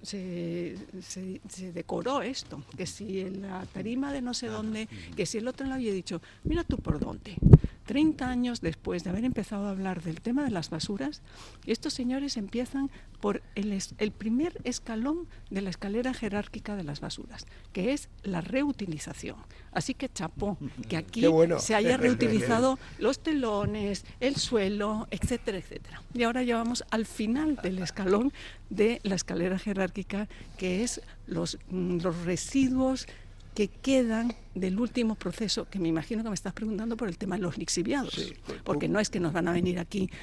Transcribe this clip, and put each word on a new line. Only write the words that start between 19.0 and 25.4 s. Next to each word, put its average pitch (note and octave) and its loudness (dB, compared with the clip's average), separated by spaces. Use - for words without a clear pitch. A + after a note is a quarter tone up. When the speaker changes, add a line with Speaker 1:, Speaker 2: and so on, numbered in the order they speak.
Speaker 1:
Así B3+ -2
que C4+ -4
chapó, F#3+ -4
que E3 -2
aquí D#3+ -4
Speaker 2:
Qué - 10
bueno. E3 8
Speaker 1:
se - 2
haya A#3+ 6
Speaker 2:
<laughs> B3 4
Speaker 1:
reutilizado A#3+ 4
los C4+ 2
telones, G#3 0
el C4+ 2
suelo, G#3 2
etcétera, A3+ 0